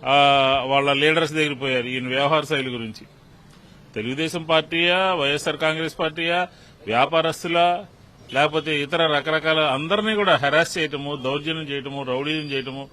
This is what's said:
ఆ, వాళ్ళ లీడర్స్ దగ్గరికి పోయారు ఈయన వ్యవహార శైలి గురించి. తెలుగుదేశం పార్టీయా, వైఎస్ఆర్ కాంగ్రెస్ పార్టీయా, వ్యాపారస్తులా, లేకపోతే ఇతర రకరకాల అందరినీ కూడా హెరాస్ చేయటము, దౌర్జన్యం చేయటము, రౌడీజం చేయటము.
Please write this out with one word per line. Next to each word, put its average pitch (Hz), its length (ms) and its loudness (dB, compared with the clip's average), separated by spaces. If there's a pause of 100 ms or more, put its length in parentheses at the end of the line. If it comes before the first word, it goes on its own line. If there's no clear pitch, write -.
ఆ, 131 120 4 (500)
వాళ్ళ 139 260 2
లీడర్స్ 156 400 2
దగ్గరికి 151 280 -2
పోయారు 127 260 -2
ఈయన 127 220 -6
వ్యవహార 143 360 2
శైలి 139 260 -4
గురించి. 113 360 -10 (880)
తెలుగుదేశం 151 480 -4
పార్టీయా, 170 720 2
వైఎస్ఆర్ 147 420 -2
కాంగ్రెస్ 156 420 -2
పార్టీయా, 170 500 -2 (380)
వ్యాపారస్తులా, 165 1000 2 (460)
లేకపోతే 147 500 2
ఇతర 165 240 0
రకరకాల 156 520 0
అందరినీ 165 560 0
కూడా 190 220 4
హెరాస్ 147 420 0
చేయటము, 143 380 -6
దౌర్జన్యం 147 480 -4
చేయటము, 139 380 -8
రౌడీజం 143 480 -4
చేయటము. 135 420 -6